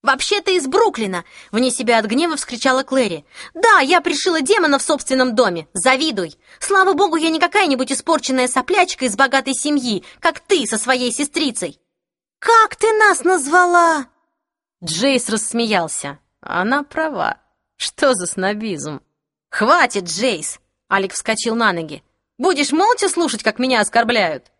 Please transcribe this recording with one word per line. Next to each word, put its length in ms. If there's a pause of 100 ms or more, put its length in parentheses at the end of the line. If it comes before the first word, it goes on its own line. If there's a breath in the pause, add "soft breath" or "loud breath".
"Вообще-то 480
из 160
Бруклина!" 580 (280 loud breath)
вне 180
себя 280
от 80
гнева 300
вскричала 460
Клэри. 420 (300 loud breath)
"Да, 240
я 220
пришила 400
демона 380
в 40
собственном 540
доме! 360
Завидуй! 640 (220 soft breath)
Слава 360
богу, 200
я 160
не 80
какая-нибудь 540
испорченная 560
соплячка 560
из 100
богатой 400
семьи, 480 (160 loud breath)
как 220
ты 260
со 120
своей 340
сестрицей". 680 (640)
"Как 320
ты 220
нас 260
назвала?" 840 (760)
Джейс 460
рассмеялся. 880 (220)
Она 420
права. 560 (380)
Что 360
за 140
снобизм? 760 (480)
"Хватит, 560
Джейс!" 560 (280)
Алек 260
вскочил 400
на 180
ноги. 300 (340)
"Будешь 340
молча 380
слушать, 340
как 160
меня 220
оскорбляют?" 800